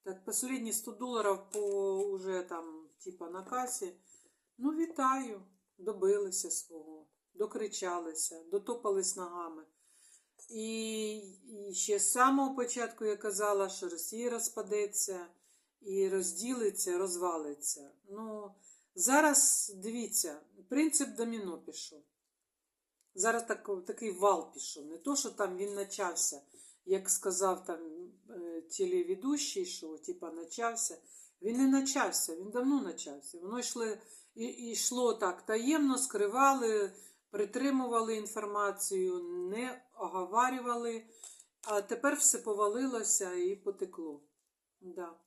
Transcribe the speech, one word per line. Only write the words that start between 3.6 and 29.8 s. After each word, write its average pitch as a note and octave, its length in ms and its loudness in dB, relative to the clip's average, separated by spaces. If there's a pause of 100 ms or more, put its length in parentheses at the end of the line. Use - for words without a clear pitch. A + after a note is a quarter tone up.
Ну, C4+ 120 0
вітаю, C4+ 720 0 (360)
добилися F#3+ 720 0
свого, D#3 560 -8 (280)
докричалися, F3 1160 -4
дотопались G3 680 0
ногами. F3 480 -8 (840)
І, A3 680 -2
і G3+ 580 -12
ще G3+ 240 2
з - 140 4
самого C4+ 420 6
початку A#3+ 500 -2
я G#3 120 0
казала, G3+ 520 2
що F#3+ 200 -6
Росія A3 420 -4
розпадеться, G3+ 960 -2 (540)
і G3 280 2
розділиться, G3 920 0
розвалиться. E3 920 -2 (180)
Ну, G#3 420 -10 (440)
зараз, A3+ 840 6
дивіться, F#3+ 640 -2 (280)
принцип C#4 480 2
доміно A3 420 -4
пішов. - 440 -14 (1120)
Зараз A3+ 320 2
так, - 240 -4 (160)
такий G#3+ 240 -4
вал F#3 420 4
пішов. C#3+ 340 -10
Не E3 120 -12
то, C#4+ 180 -2
що A3 140 -2
там F#3 260 -2
він G3+ 180 -4
почався, F#3+ 680 -2 (440)
як F#3+ 260 0
сказав F#3 540 2
там, A#3 160 -6 (500)
е, E3+ 300 -8
телеведущий, F#3 1080 0
що, D#3 320 -10